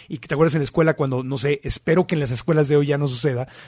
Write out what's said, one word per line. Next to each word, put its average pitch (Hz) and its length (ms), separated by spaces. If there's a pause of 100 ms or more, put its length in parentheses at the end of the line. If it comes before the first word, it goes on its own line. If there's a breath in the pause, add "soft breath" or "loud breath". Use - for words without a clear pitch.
y 151 100
que - 80
te - 80
acuerdas 156 220
en 151 60
la - 20
escuela 160 300
cuando, 135 280
no 131 160
sé, 143 240
espero 165 460
que 170 80
en 151 40
las 131 120
escuelas 151 340
de 147 100
hoy 147 100
ya 143 120
no 147 80
suceda, 127 400 (220 loud breath)